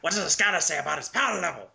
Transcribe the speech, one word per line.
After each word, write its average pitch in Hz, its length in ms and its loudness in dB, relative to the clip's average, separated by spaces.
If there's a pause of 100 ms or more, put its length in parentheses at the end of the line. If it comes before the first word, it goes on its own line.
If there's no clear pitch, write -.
what 165 100 0
does 202 100 0
the 165 80 -4
scanner 202 300 4
say 151 180 0
about 147 200 -2
his 139 100 -8
power 233 320 0
level? 135 340 -6